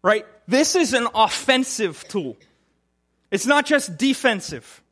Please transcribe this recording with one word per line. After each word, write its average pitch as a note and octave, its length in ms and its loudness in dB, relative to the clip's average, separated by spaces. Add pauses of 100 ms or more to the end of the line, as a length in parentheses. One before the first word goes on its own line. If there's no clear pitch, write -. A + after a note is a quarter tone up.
Right? G#3+ 240 0 (220)
This C4+ 260 2
is D#4 200 2
an A#3+ 200 0
offensive A3 920 0
tool. C#3+ 280 -6 (920)
It's G3 160 -2
not C#4+ 200 2
just C#4 320 0
defensive. A#3 800 -2 (120)